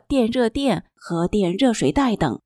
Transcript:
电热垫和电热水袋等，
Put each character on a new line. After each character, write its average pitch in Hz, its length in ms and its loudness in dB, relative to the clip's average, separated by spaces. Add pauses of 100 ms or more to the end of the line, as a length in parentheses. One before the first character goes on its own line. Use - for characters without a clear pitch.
电 262 180 2
热 233 220 0
垫 254 480 -2
和 170 320 -4
电 196 240 0
热 226 220 2
水 143 180 0
袋 247 240 0
等， 135 300 -2